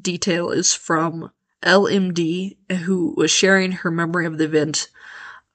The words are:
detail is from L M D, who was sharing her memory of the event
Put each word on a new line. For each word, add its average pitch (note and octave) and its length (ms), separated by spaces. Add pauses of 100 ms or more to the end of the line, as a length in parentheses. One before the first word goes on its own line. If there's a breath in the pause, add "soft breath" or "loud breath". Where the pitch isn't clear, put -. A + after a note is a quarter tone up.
detail F3 480
is - 240
from E3 580 (300)
L F#3+ 260
M F#3 260
D, F3 440 (280)
who F3+ 320
was D#3+ 120
sharing F#3+ 440
her F3 180
memory E3 340
of D#3+ 120
the D#3 80
event D3+ 440 (640 loud breath)